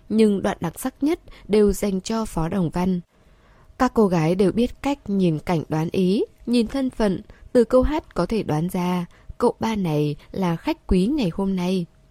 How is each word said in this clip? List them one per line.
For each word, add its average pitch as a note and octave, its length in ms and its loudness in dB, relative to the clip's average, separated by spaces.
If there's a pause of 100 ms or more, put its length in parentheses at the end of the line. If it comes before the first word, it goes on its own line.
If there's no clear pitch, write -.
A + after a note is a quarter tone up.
Nhưng G#3 320 4
đoạn G3+ 200 -2
đặc E3+ 180 -6
sắc - 240 -8
nhất D#4+ 160 0 (280)
đều G#3 240 4
dành F#3+ 300 -2
cho A3+ 240 -4
Phó E3 240 -2
Đồng F#3 200 0
Văn. F3+ 320 -2 (760)
Các B3 160 2
cô A3 140 4
gái E3+ 280 2
đều F#3+ 160 4
biết A#3+ 300 -2
cách C#4 280 -4
nhìn F#3 300 2
cảnh E3 300 -2
đoán D#3+ 220 -2
ý, F#3+ 320 2 (220)
nhìn A#3+ 220 2
thân C4 220 -4
phận, G#3 320 -2 (300)
từ A#3+ 120 6
câu B3+ 180 4
hát D4 340 -2
có F3 100 -2
thể G#3+ 180 -2
đoán D#3 260 -2
ra F3+ 360 -2 (320)
cậu - 220 2
ba A3+ 160 -4
này D3+ 400 0 (160)
là F3+ 240 -2
khách - 320 -6
quý F#3 180 2
ngày B3 280 0
hôm G3 220 -4
nay. F3+ 300 -2 (260)